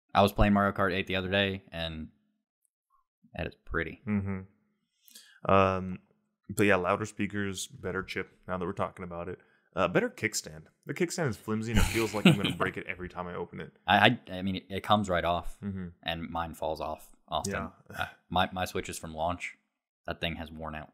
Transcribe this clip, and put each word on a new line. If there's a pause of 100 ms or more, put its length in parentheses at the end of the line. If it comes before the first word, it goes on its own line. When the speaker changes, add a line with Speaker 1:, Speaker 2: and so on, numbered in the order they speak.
(160)
Speaker 1:
I
was
playing
Mario
Kart
eight
the
other
day, (100)
and (1300)
that
is (100)
pretty.
Speaker 2:
Mm-hmm.
Um, (560)
but
yeah,
louder
speakers,
better
chip, (180)
now
that
we're
talking
about
it. (360)
Uh,
better
kickstand. (220)
The
kickstand
is
flimsy,
and
it
feels
like
I'm
gonna
Speaker 1:
<laughs>
Speaker 2:
break
it
every
time
I
open
it. (160)
Speaker 1:
I, (120)
I,
I
mean,
it,
it
comes
right
off,
Speaker 2:
Mm-hmm. (180)
Speaker 1:
and
mine
falls
off (220)
often.
Speaker 2:
Yeah. (280)
Speaker 1:
Uh, (240)
my,
my
Switch
is
from
launch. (520)
That
thing
has
worn
out.